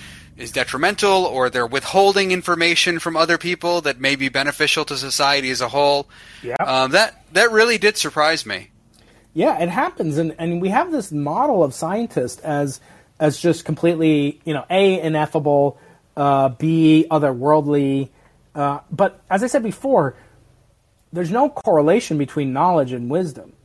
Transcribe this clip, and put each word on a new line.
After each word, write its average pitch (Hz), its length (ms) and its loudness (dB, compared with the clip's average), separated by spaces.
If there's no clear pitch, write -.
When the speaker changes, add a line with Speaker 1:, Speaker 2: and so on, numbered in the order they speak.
Speaker 1:
is 117 160 -14
detrimental, 185 760 0
or 127 240 0
they're 120 160 -2
withholding 190 640 2
information 170 680 0
from 165 180 -4
other 165 220 2
people 175 420 -2
that 139 180 -4
may 135 160 0
be 135 140 -2
beneficial 143 560 -2
to 143 100 -8
society 139 540 -2
as 127 120 -4
a 123 80 -2
whole. 143 380 0
Speaker 2:
Yeah. 120 160 -8
Speaker 1:
Um, 131 320 0
that, 208 320 0
that 226 180 4
really 220 280 4
did 208 180 0
surprise 156 480 0
me. 101 240 -10
Speaker 2:
Yeah, 226 260 0
it 175 100 -2
happens, 185 480 -4
and, 165 200 -2
and 170 240 -4
we 185 80 -2
have 311 220 0
this 254 200 -4
model 175 520 0
of 135 100 0
scientists 165 680 -6
as, 143 380 -4
as 147 200 0
just 165 260 0
completely, 156 800 0
you 160 80 -4
know, 135 160 -6
A, 190 320 2
ineffable, 147 800 0
uh, 139 340 2
B, 160 600 4
otherworldly, 143 1000 0
uh, 143 260 -4
but 190 280 0
as 196 120 0
I 254 40 -2
said 247 160 0
before, 226 520 0
there's 170 180 -4
no 262 180 2
correlation 165 680 2
between 139 360 -4
knowledge 151 380 2
and 120 180 -8
wisdom. 147 440 -6